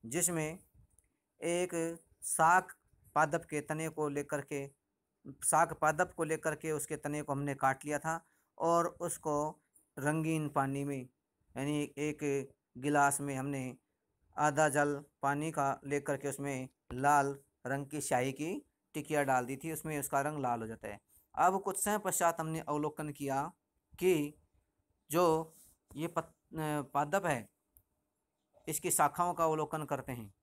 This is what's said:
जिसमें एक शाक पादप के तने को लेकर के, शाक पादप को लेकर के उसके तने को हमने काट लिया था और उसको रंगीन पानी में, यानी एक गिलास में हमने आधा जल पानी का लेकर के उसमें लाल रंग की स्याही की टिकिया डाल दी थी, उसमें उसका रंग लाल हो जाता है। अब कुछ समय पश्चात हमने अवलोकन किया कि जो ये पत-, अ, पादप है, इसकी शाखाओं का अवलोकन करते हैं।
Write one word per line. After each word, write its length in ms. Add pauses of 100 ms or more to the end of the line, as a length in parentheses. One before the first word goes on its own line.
जिसमें 540 (840)
एक 560 (240)
शाक 500 (420)
पादप 340
के 120
तने 280
को 200
लेकर 320
के, 260 (800)
शाक 280
पादप 440
को 60
लेकर 320
के 160
उसके 240
तने 260
को 100
हमने 240
काट 300
लिया 140
था 260 (320)
और 300
उसको 760 (380)
रंगीन 500
पानी 340
में, 240 (500)
यानी 400
एक 560 (240)
गिलास 440
में 140
हमने 420 (600)
आधा 320
जल 340 (180)
पानी 300
का 340
लेकर 320
के 100
उसमें 420 (240)
लाल 460 (260)
रंग 220
की 140
स्याही 300
की 340 (280)
टिकिया 300
डाल 220
दी 120
थी, 140
उसमें 280
उसका 220
रंग 180
लाल 220
हो 60
जाता 200
है। 140 (340)
अब 260
कुछ 220
समय 140
पश्चात 420
हमने 200
अवलोकन 500
किया 440 (460)
कि 340 (800)
जो 440 (400)
ये 120
पत-, 280 (240)
अ, 220
पादप 440
है, 240 (1160)
इसकी 240
शाखाओं 420
का 100
अवलोकन 420
करते 260
हैं। 320